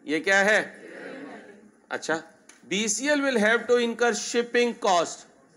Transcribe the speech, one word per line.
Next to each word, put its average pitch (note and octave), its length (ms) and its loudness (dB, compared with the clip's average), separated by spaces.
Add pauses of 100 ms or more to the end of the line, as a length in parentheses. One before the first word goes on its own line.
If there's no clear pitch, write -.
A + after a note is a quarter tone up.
ये D#3 140 -2
क्या G3 200 2
है? G3+ 180 4 (1300)
अच्छा, D#3 300 -4 (480)
बीसीएल C4 520 0
will C4+ 180 0
have A3+ 280 2
to A#3+ 140 4
incur A#3 340 0
shipping A#3+ 640 0
cost। F3 460 0 (320)